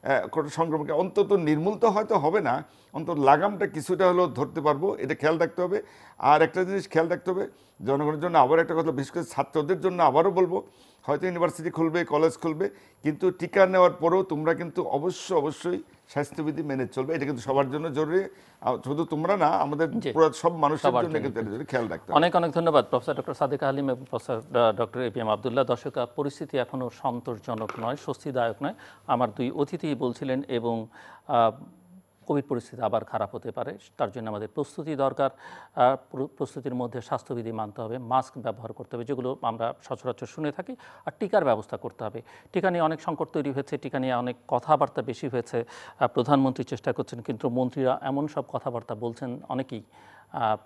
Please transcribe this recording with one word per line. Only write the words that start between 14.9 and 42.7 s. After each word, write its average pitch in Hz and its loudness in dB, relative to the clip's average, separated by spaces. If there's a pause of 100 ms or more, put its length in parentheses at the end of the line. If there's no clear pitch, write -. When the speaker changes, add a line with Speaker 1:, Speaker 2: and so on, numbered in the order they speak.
Speaker 1:
অবশ্যই 160 0 (280)
স্বাস্থ্যবিধি 151 -4
মেনে 135 -2
চলবে। 139 -2
এটা 139 -2
কিন্তু 131 -4
সবার 135 2
জন্য 151 -4
জরুরি, 156 2 (380)
আহ, 120 0
শুধু 143 -2
তোমরা 165 0
না, 156 4
আমাদের 160 0
Speaker 2:
জি। 143 -4
Speaker 1:
পুরো 120 6
সব 170 0
মানুষের 147 2
Speaker 2:
সবার 123 2
Speaker 1:
জন্য 160 -4
Speaker 2:
জন্য। 151 0
Speaker 1:
কিন্তু 127 -4
এটা 110 -4
জরুরি, 123 -6
খেয়াল 120 -2
রাখতে 82 -8
হবে। 156 4
Speaker 2:
অনেক, 170 4
অনেক 170 2
ধন্যবাদ 165 4
প্রফেসর 135 0
ডক্টর 135 -6
সাদেক 143 -2
হালিম 139 0
এবং 127 -4
প্রফেসর, 123 -4
আহ, 117 6
ডক্টর 117 -4
এ 120 -2
পি 113 -6
এম 110 -2
আবদুল্লাহ। 117 0
দর্শক, 127 -4
আহ, 123 -2 (100)
পরিস্থিতি 143 -6
এখনও 127 -4
সন্তোষজনক 120 -6
নয়, 117 -4
স্বস্তিদায়ক 123 -4
নয়। 175 -4 (340)
আমার 123 2
দুই 123 -4
অতিথিই 147 -2
বলছিলেন, 127 -2
এবং, 117 -2 (400)
আহ, 117 4 (720)
কোভিড 143 0
পরিস্থিতি 123 -6
আবার 107 0
খারাপ 110 -4
হতে 113 -8
পারে, 131 -8 (200)
তার 113 -2
জন্য 113 -8
আমাদের 104 -6
প্রস্তুতি 151 -6
দরকার। 135 2 (460)
আহ, 135 6 (160)
প্র-, 135 -4 (100)
প্রস্তুতির 131 -6
মধ্যে 123 -4
স্বাস্থ্যবিধি 120 -6
মানতে 110 -8
হবে, 113 -6
মাস্ক 127 -2
ব্যবহার 110 -8
করতে - -14
হবে, 117 -8
যেগুলো 127 -4
আমরা 117 -2
সচরাচর - -8
শুনে 151 -6
থাকি, 214 -10 (300)
আর 151 -6
টিকার 190 2
ব্যবস্থা 110 0
করতে - -10
হবে। 113 -8 (320)
টিকা 185 2